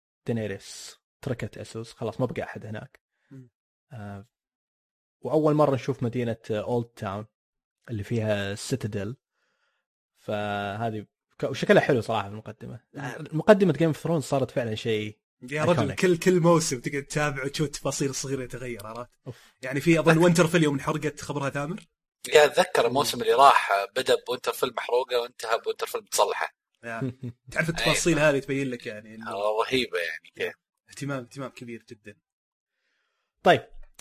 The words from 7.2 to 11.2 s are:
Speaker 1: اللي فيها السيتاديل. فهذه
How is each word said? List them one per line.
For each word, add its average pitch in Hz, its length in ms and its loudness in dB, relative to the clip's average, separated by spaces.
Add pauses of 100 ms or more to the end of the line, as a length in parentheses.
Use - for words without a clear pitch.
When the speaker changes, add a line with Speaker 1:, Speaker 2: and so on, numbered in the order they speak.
Speaker 1:
اللي 107 120 -4
فيها 104 500 -2
السيتاديل. 104 640 -6 (1000)
فهذه 104 880 -4 (320)